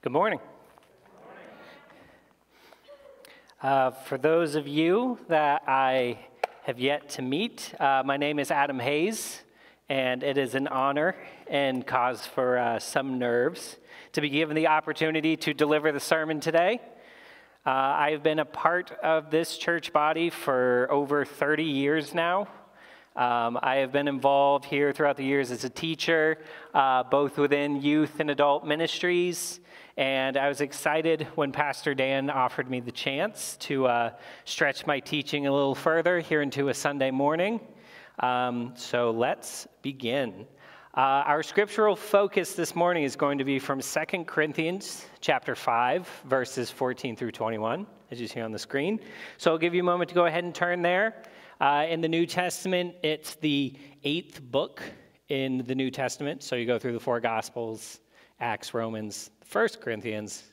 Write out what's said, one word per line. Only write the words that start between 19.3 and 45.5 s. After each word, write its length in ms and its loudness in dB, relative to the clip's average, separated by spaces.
this 260 0
church 340 -2
body 380 2
for 640 2
over 320 2
thirty 400 0
years 500 0
now. 320 0
Um, 440 0
I 180 2
have 120 0
been 160 0
involved 580 4
here 280 2
throughout 240 2
the 80 -6
years 260 2
as 140 -6
a 60 -4
teacher, 680 0
uh, 300 4
both 340 2
within 460 2
youth 380 2
and 100 2
adult 340 4
ministries, 960 -2
and 400 0
I 100 2
was 140 -2
excited 760 0
when 160 0
Pastor 420 -2
Dan 380 0
offered 400 0
me 80 -2
the 140 -6
chance 720 -4
to, 260 0
uh, 220 0
stretch 420 0
my 140 0
teaching 480 -2
a 40 4
little 220 2
further 460 2
here 220 0
into 260 -2
a 60 0
Sunday 360 0
morning. 480 0
Um, 560 -2
so 340 0
let's 560 -2
begin. 640 -4
Uh, 300 2
our 160 2
scriptural 540 2
focus 560 2
this 240 -4
morning 260 2
is 140 -2
going 220 0
to 60 0
be 140 0
from 240 -4
Second 460 -4
Corinthians 800 -2
chapter 360 0